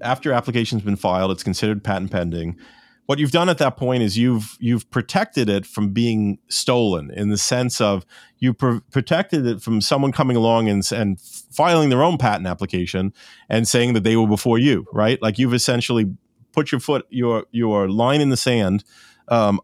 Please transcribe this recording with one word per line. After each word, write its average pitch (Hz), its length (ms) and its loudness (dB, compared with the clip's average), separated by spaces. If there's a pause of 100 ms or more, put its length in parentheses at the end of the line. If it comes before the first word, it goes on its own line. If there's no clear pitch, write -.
after 127 260 -2
your 127 80 2
application's 117 460 0
been 101 120 -2
filed, 95 360 0
it's 90 100 -6
considered 104 420 -4
patent 98 280 -4
pending. 85 440 -4 (520)
What 143 100 0
you've 147 140 0
done 175 180 4
at 156 80 0
that 135 200 0
point 127 260 0
is 98 120 0
you've, 117 440 0
you've 117 320 -2
protected 131 580 0
it 98 160 0
from 107 260 -4
being 107 460 0 (120)
stolen, 101 640 0
in 104 180 -4
the 104 80 0
sense 127 440 -2
of 101 240 0 (320)
you 127 160 0
pr-, 120 240 0 (140)
protected 156 560 0
it 113 160 -2
from 110 180 0
someone 139 300 0
coming 127 260 2
along 113 320 4
and 101 140 2
s-, - 80 -4
and 101 280 0
filing 160 720 0
their 131 140 4
own 165 160 2
patent 104 280 0
application 92 640 -4 (380)
and 110 180 0
saying 120 260 2
that 110 100 2
they 110 120 2
were 113 120 4
before 113 320 2
you, 127 340 2
right? 110 260 2
Like, 110 200 -2
you've 127 140 2
essentially 120 640 0 (360)
put 151 200 -2
your 131 80 -2
foot, 143 300 -2
your, 120 420 -2
your 107 380 0
line 123 320 2
in 143 80 2
the 127 80 0
sand, 104 460 0 (440)
um, 104 360 2